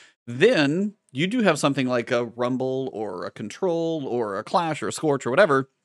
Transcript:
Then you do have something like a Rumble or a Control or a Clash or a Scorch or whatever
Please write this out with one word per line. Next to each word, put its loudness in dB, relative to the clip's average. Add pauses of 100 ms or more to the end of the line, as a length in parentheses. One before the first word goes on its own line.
(260)
Then 2 (180)
you -2
do 0
have 4
something 0
like 0
a 2
Rumble -2
or -6
a -8
Control -4
or -2
a -6
Clash 0
or -2
a -4
Scorch 0
or -2
whatever 4 (160)